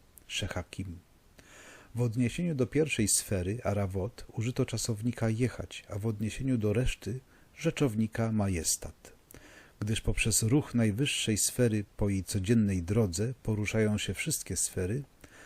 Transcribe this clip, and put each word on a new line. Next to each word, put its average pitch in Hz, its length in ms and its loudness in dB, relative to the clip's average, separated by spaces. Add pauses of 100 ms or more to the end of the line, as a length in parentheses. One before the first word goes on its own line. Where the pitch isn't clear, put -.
(280)
Szechakim. 92 720 -6 (960)
W 113 60 0
odniesieniu 123 540 0
do 127 120 2
pierwszej 143 400 2
sfery, 95 560 0
Arawot, 98 720 -2
użyto 120 320 0
czasownika 117 640 -2
„jechać”, 113 600 -2
a 101 100 -8
w 110 80 -2
odniesieniu 113 500 -2
do 104 160 2
reszty 123 460 0 (380)
rzeczownika 113 760 0
„majestat”. 98 800 -2 (640)
Gdyż 107 220 -2
poprzez - 420 2
ruch 127 320 2
najwyższej 113 640 2
sfery 110 480 2 (120)
po 104 120 2
jej 95 140 2
codziennej 98 600 2
drodze 104 500 0 (100)
poruszają 107 540 2
się - 160 -2
wszystkie - 440 -4
sfery, 101 460 -2 (420)